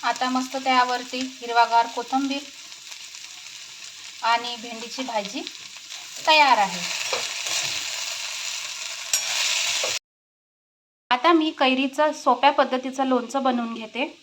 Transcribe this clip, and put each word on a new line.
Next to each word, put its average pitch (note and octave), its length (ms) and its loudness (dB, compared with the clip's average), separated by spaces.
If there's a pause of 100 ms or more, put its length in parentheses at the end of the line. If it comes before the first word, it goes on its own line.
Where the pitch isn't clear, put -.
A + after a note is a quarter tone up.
आता B3+ 260 0
मस्त B3+ 340 -2
त्यावरती B3+ 560 2
हिरवागार A#3 680 4 (100)
कोथिंबीर C4+ 460 -2 (1800)
आणि A#3+ 380 2
भेंडीची A#3 420 -10
भाजी A#3 380 -4 (840)
तयार D4 300 8
आहे. F#3 220 0 (4000)
आता B3+ 220 6
मी D#4+ 160 6 (100)
कैरीचं C4+ 540 4
सोप्या C#4 380 4
पद्धतीचं C4 540 0
लोणचं B3+ 380 0
बनवून A#3 300 0
घेते. A3+ 320 -6 (180)